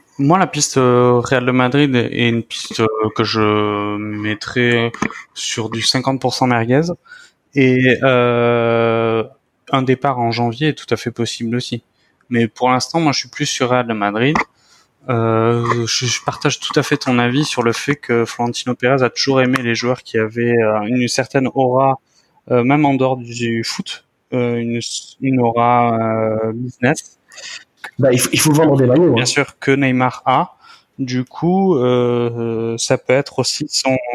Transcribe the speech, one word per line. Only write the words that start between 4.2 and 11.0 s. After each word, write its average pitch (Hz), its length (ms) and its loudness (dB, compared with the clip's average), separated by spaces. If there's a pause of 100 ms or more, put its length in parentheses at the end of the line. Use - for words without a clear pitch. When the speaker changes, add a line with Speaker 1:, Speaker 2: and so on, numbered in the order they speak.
Speaker 1:
sur - 360 -8
du 113 120 -8
cinquante 131 400 -2
pour 123 120 -2
cent 131 140 0
merguez. 123 460 2 (600)
Et, 127 480 4
euh, 117 1200 2 (480)
un 135 100 2
départ 131 380 0
en 117 100 0
janvier 120 380 -2
est 143 60 0
tout - 180 -18
à 113 60 -2
fait - 120 -6